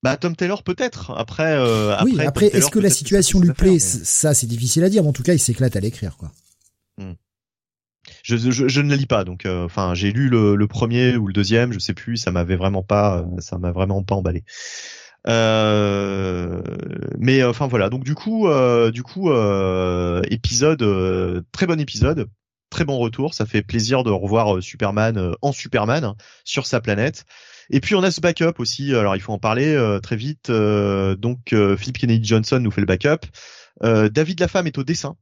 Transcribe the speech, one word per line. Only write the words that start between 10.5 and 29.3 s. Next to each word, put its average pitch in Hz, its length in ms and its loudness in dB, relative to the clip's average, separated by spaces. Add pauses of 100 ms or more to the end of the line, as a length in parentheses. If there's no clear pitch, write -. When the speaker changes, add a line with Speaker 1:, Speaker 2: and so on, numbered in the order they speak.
Speaker 1:
le 104 100 2
premier 120 500 0
ou 107 120 -2
le 95 40 -6
deuxième, 113 400 2
je 123 60 -6
sais - 160 -6
plus, 117 220 -8
ça 95 160 -4
m'avait 87 240 0
vraiment 95 260 -2
pas, 101 360 2
euh, 87 60 -4 (160)
ça 90 180 -10
m'a 90 120 -4
vraiment 95 320 -2
pas 98 140 -2
emballé. 90 260 -2 (840)
Euh, 101 1300 0 (580)
mais, 131 240 4
euh, 120 80 4
enfin, 120 180 -2
voilà. 107 200 2
Donc, 127 140 -4
du 135 120 -4
coup, 220 340 -2
euh, 120 420 4
du 120 140 -8
coup, 185 260 -2
euh, 92 880 0 (100)
épisode, 120 520 0
euh, 92 600 0 (100)
très - 140 -2
bon 165 120 0
épisode, 143 500 -2 (420)
très - 140 -2
bon 139 140 -2
retour. 120 360 -2
Ça 110 120 -2
fait 107 160 -2
plaisir 120 400 0
de 117 80 0
revoir, 101 460 2
euh, 92 40 -2
Superman, 107 560 -2
euh, 90 160 -2 (100)
en 165 100 0
Superman, 120 520 -2
hein, 107 120 -6 (280)
sur - 220 -6
sa 120 140 0
planète. 113 440 -2 (460)
Et 170 100 2
puis, - 140 -2
on 185 80 2
a 190 80 2
ce 160 100 -6
backup 170 380 0
aussi. 135 360 -4
Alors, 101 220 2
il 92 60 -4
faut 110 100 -10